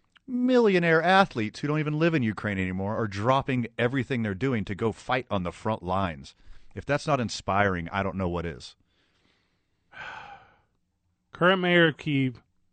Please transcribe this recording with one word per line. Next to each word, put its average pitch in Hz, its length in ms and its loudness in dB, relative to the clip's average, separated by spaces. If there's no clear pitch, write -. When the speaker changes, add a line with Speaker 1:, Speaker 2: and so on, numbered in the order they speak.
Speaker 1:
Millionaire 220 760 4
athletes 175 560 2
who 151 80 -4
don't 151 120 0
even 151 200 -2
live 165 140 2
in 143 100 2
Ukraine 104 360 -2
anymore 95 360 -2
are 110 120 -2
dropping 123 600 0
everything 120 460 0
they're 104 120 -2
doing 120 300 -2
to 104 100 -6
go 110 160 -2
fight 127 380 -6
on 98 140 -2
the 85 80 -6
front 107 320 -6
lines. 87 520 -4
If 101 120 -12
that's 143 220 -2
not 143 120 0
inspiring, 98 720 0
I 98 100 -2
don't 95 140 -4
know 92 140 -2
what 85 160 -4
is. 69 300 -12
Speaker 2:
<sighs> - 20 -20
Current 185 280 2
mayor 175 260 6
of 156 100 0
Kyiv, 135 380 -2